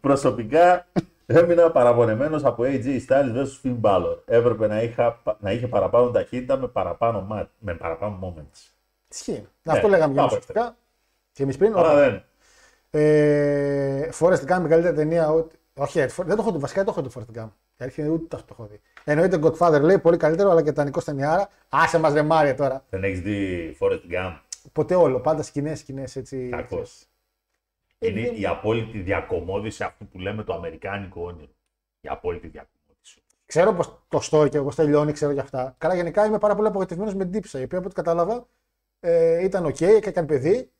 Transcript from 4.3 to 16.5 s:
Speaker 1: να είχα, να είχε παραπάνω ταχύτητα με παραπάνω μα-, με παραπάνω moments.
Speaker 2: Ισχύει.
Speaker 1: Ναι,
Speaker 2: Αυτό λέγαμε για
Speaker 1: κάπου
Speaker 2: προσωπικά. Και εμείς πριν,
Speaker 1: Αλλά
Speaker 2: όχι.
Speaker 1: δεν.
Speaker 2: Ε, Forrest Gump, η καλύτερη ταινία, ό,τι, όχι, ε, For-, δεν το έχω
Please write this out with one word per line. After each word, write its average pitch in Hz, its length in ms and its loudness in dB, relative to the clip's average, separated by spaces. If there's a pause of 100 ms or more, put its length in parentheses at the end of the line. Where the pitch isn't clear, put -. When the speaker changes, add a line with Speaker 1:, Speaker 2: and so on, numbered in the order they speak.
Speaker 1:
να 107 160 0
είχα, 117 400 -2 (160)
να 98 140 -4
είχε 123 140 -4
παραπάνω 120 440 2
ταχύτητα 123 460 -2
με 131 120 -6
παραπάνω 101 520 -4
μα-, 98 280 -8 (100)
με 98 160 -10
παραπάνω 90 480 -8
moments. 80 480 -16 (380)
Speaker 2:
Ισχύει. - 380 -12 (160)
Speaker 1:
Ναι, 160 100 -4
Speaker 2:
Αυτό 147 160 2
λέγαμε 160 240 4
για 135 100 2
Speaker 1:
κάπου 123 120 2
Speaker 2:
προσωπικά. 233 420 -6 (560)
Και 139 100 -6
εμείς 135 140 -4
πριν, 202 200 2
Speaker 1:
Αλλά 165 160 4
Speaker 2:
όχι. 147 60 6
Speaker 1:
δεν. 127 240 2 (680)
Speaker 2:
Ε, 143 1160 2 (100)
Forrest 165 280 2
Gump, 180 180 0
η 151 40 -4
καλύτερη 165 260 4
ταινία, 156 360 0
ό,τι, 160 260 -2 (180)
όχι, 139 240 -4
ε, 139 80 2 (100)
For-, - 80 -6
δεν 185 120 -2
το 220 60 -4
έχω 208 100 -2